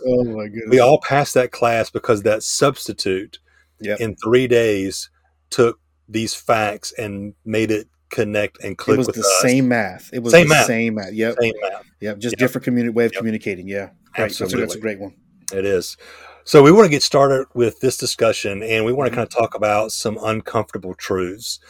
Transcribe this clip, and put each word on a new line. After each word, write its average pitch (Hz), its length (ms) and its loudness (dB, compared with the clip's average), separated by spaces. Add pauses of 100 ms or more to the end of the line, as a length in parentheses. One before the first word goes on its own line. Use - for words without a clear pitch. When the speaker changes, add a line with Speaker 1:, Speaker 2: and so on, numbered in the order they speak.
Speaker 1:
Oh, 123 180 2
my 110 220 -6
goodness. 107 240 -10
Speaker 2:
We 127 100 8
all 135 220 6
passed 139 320 0
that 127 180 2
class 117 380 0
because 107 340 0
that 107 200 0
substitute - 960 -4 (420)
Speaker 1:
Yep. 104 200 -4
Speaker 2:
in 107 160 -6
three 123 300 2
days 107 640 0 (400)
took 117 300 2 (300)
these 110 240 -6
facts 107 640 -2
and 101 360 -8 (120)
made 110 260 0
it 107 160 -4 (220)
connect 104 520 -4
and 98 160 -10
click - 180 0
Speaker 1:
It - 20 2
was 127 100 0
Speaker 2:
with 113 80 -4
Speaker 1:
the 113 60 -8
Speaker 2:
us. 98 200 2
Speaker 1:
same 127 280 2
math. 107 420 -4
It 131 80 -8
was 117 140 -4
Speaker 2:
Same 165 160 8
Speaker 1:
the 156 60 4
Speaker 2:
math. 131 100 4
Speaker 1:
same 113 300 -2
math. 101 180 -10
Yep. 110 260 -2
Speaker 2:
Same 117 220 0
math. 98 220 -8 (180)
Speaker 1:
Yep. 104 180 -8
Just 113 140 -4
Speaker 2:
Yep. 101 60 -6
Speaker 1:
different 127 280 -2
communi-, 120 260 -2
way 117 120 2
of 110 80 -2
Speaker 2:
Yep. 95 60 -10
Speaker 1:
communicating. 104 500 -6
Yeah. 98 220 -8 (240)
Great. 95 100 -2
That's 104 160 -8
a, - 20 -8
that's 92 100 -6
a - 100 -2
Speaker 2:
Absolutely. 107 180 -10
Speaker 1:
great 107 180 -8
one. 98 140 -16 (400)
Speaker 2:
It 98 120 -4
is. 95 300 -2 (480)
So - 180 8
we 147 120 10
wanna 208 160 8
get 143 140 0
started 135 500 2
with 120 260 0
this 131 160 0
discussion, 107 680 -2
and 110 200 0
we 113 80 0
wanna 131 200 -2
Speaker 1:
Mm-hmm. 120 80 -4
Speaker 2:
kinda 110 100 -2
talk 117 260 -2
about 107 380 0
some 110 280 -6
uncomfortable 107 760 -4
truths 95 640 -6 (100)